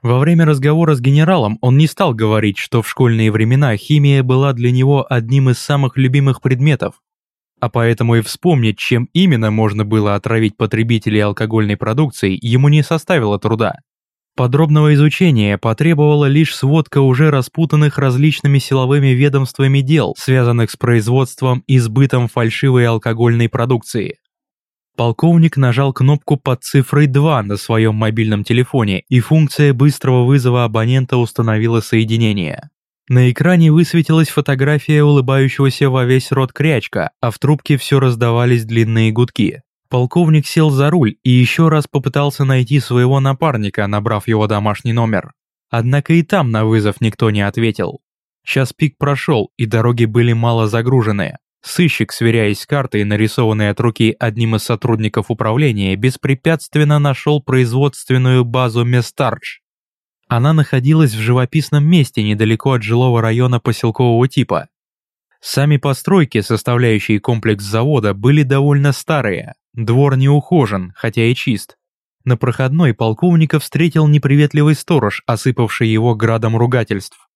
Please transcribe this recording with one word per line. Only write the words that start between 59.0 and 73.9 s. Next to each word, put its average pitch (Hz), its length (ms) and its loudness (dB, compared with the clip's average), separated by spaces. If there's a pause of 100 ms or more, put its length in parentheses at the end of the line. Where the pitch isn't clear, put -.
Она 127 240 0
находилась 143 600 2
в 110 40 -8
живописном 127 680 0
месте 151 380 2
недалеко 110 500 0
от 120 100 -2
жилого 117 400 0
района 120 360 0
посёлкового 120 720 0
типа. - 400 -4 (720)
Сами 143 380 0
постройки, 143 640 0
составляющие 113 760 -2
комплекс 107 440 -2
завода, 113 480 0
были 127 300 2
довольно 139 500 2
старые. 123 600 -4 (240)
Двор 127 380 0
не 135 120 2
ухожен, 117 680 0
хотя 117 280 -4
и 120 100 2
чист. - 420 -6 (480)
На 123 120 0
проходной 131 580 0
полковника 156 640 0
встретил 156 480 0